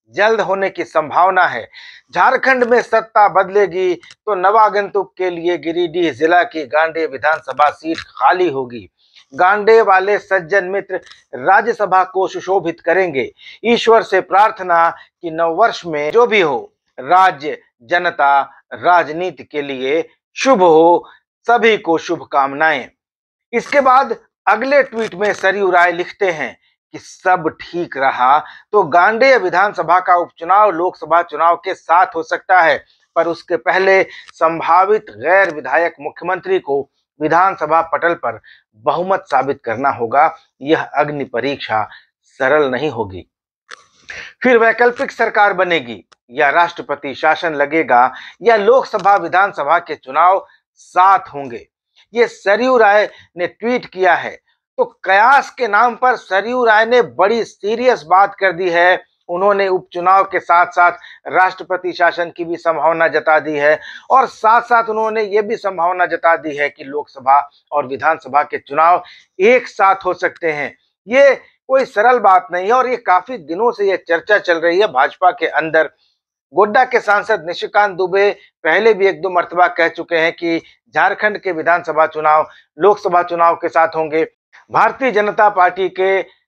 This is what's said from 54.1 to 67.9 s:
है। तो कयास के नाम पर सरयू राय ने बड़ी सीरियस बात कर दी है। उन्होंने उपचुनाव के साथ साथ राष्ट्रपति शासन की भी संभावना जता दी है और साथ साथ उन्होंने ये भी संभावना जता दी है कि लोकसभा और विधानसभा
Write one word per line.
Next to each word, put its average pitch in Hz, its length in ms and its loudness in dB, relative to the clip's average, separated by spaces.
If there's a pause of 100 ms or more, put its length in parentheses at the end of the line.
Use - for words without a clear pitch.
है। 113 280 -8 (360)
तो 247 260 -6
कयास 220 460 2
के 247 180 -6
नाम 220 260 0
पर 247 220 0
सरयू 226 480 -4
राय 220 220 2
ने 240 160 2
बड़ी 190 420 0
सीरियस 220 580 -2
बात 190 320 2
कर 190 180 0
दी 180 180 -4
है। 180 340 2 (240)
उन्होंने 196 400 0
उपचुनाव 185 560 0
के 185 160 -4
साथ 170 260 2
साथ 175 260 2 (340)
राष्ट्रपति 180 680 -2
शासन 170 380 -2
की 170 140 -10
भी 170 120 -6
संभावना 165 520 0
जता 156 300 0
दी 151 180 -4
है 147 240 2 (300)
और 247 160 4
साथ 220 360 2
साथ 233 220 0
उन्होंने 220 380 -2
ये 208 200 0
भी 208 140 -6
संभावना 180 500 -2
जता 165 300 0
दी 156 200 -8
है 143 140 -4
कि 151 140 -20
लोकसभा 139 680 -2 (220)
और 143 140 -4
विधानसभा 135 560 -2